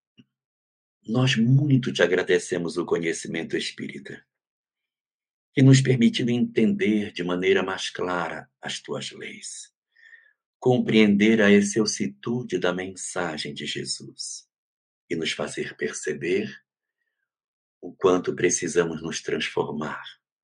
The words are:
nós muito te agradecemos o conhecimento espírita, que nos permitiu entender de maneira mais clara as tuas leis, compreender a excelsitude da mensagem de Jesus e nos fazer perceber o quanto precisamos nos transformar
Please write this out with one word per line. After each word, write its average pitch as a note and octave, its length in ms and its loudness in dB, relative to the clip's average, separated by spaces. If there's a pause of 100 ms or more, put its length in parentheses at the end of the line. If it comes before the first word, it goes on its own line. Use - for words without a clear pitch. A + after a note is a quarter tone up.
(1040)
nós B2+ 300 2
muito B2+ 560 4
te - 100 0
agradecemos F2 760 2
o E2 80 -2
conhecimento E2 720 -4
espírita, - 680 -10 (1300)
que C#3 80 4
nos C3+ 200 10
permitiu A#2+ 480 2
entender G#2 840 0
de - 100 -10
maneira F#2 400 2
mais F#2 280 -6
clara F2 600 -6 (120)
as D2 180 -10
tuas - 320 -10
leis, - 640 -16 (840)
compreender A2 840 4
a G2+ 100 6
excelsitude G2+ 1080 0
da F2+ 140 0
mensagem F2+ 840 -8
de - 120 -10
Jesus - 840 -12 (640)
e E2+ 60 -4
nos D#2+ 180 -4
fazer - 420 -8
perceber - 720 -4 (1300)
o F2 120 -16
quanto F2+ 400 2
precisamos E2+ 680 0
nos D#2+ 200 -8
transformar D2+ 840 -6 (400)